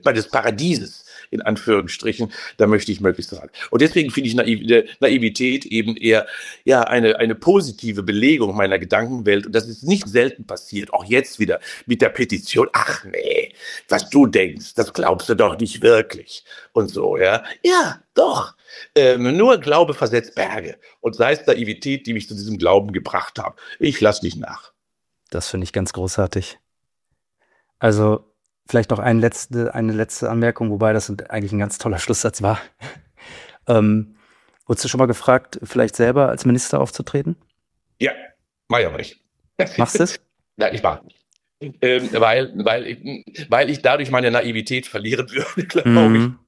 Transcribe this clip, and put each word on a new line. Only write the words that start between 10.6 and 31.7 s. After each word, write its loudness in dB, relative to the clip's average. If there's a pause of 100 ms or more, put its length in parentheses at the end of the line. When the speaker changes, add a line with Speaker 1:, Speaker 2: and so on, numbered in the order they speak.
Speaker 1:
auch -2
jetzt 0
wieder 0 (260)
mit -2
der 6
Petition. -2
„Ach -4
nee, -6 (360)
was -2
du 6
denkst, 0
das -2
glaubst -2
du 0
doch 2
nicht -4
wirklich.“ 2 (280)
Und 2
so, -2
ja. 2 (180)
Ja, 2 (160)
doch. 0 (400)
Ähm, 4
nur 6
Glaube 2
versetzt -2
Berge. -6 (240)
Und -4
sei 2
es -6
Naivität, -2
die -4
mich -6
zu -14
diesem -8
Glauben 2
gebracht -6
hat. -8 (240)
Ich -2
lass 2
nicht -6
nach. -16 (580)
Speaker 2:
Das -8
finde -6
ich -10
ganz -4
großartig. -4 (1200)
Also, 2 (340)
vielleicht 2
noch 0
ein 2
letzte, -2
eine -2
letzte -4
Anmerkung, -2
wobei 2
das -2 (180)
eigentlich -6
ein -2
ganz -4